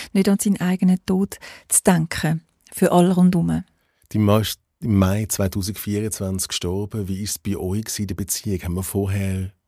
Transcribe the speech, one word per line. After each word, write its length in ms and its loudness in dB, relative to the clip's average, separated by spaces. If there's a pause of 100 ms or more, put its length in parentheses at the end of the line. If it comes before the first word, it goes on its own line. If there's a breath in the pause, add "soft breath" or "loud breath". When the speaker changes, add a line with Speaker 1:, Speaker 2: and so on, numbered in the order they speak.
(120)
Speaker 1:
nicht 160 2
an 100 4
seinen 220 0
eigenen 460 4
Tod 320 -2 (300 loud breath)
zu 140 2
denken, 600 2 (300)
für 200 2
alle 220 6
rundherum. 480 2 (460)
Speaker 2:
Dein 140 0
Mann 200 4
ist 180 -6 (200)
im 180 2
Mai 280 2
zweitausendvierundzwanzig 1200 -4
gestorben. 600 -6
Wie 100 -4
war 60 -6
es 140 -8
bei 180 -4
euch 420 -6
in 100 -4
der 80 -6
Beziehung? 480 -4
Haben 100 -4
wir 80 -4
vorher 720 -2 (160)